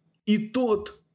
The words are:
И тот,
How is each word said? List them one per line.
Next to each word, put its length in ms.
И 120
тот, 640